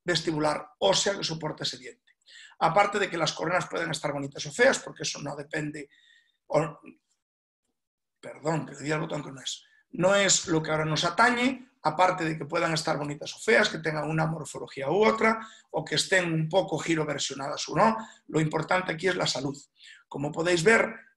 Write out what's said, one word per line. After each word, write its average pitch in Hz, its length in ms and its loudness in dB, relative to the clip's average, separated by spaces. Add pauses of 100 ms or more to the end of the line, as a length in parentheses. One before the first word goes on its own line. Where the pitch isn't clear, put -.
vestibular 151 760 0
ósea 196 360 2
que - 80 -8
soporta 151 400 -6
ese 127 140 -6
diente. 123 240 -18 (580)
Aparte 202 400 4
de 190 100 0
que 170 80 -6
las 160 160 0
coronas 170 340 -2
pueden 165 240 -4
estar 151 200 -4
bonitas 139 340 -8
o 147 60 -10
feas, 240 280 4
porque - 240 -12
eso - 180 -6
no 143 140 -8
depende, 151 540 -8 (580)
o, 156 320 -2 (1400)
perdón, 147 460 -4
que - 80 -14
le 131 80 -16
di 139 100 -4
al 156 100 -2
botón 165 220 -6
que - 80 -14
no 135 100 -16
es, - 220 -10 (280)
no 185 240 2
es 196 320 2
lo 160 160 2
que 156 80 -4
ahora 156 140 0
nos 156 200 0
atañe, 240 640 2 (140)
aparte 165 400 2
de 160 140 -2
que 160 80 -8
puedan 170 280 0
estar 156 240 -2
bonitas 147 380 -8
o - 40 -20
feas, 220 300 4
que 165 100 -8
tengan 156 300 -2
una 160 160 2
morfología 139 640 -6
u 202 160 4
otra, 220 340 4 (320)
o 156 140 -4
que 156 100 -4
estén 175 380 2
un 160 160 0
poco 180 280 2
giroversionadas 143 920 -4
o 151 60 -4
no, 220 220 6 (300)
lo 151 120 0
importante 160 540 0
aquí 165 140 -2
es 180 80 2
la 160 120 -2
salud. 135 300 -4 (500)
Como 143 240 -6
podéis 170 320 0
ver, 220 320 4 (220)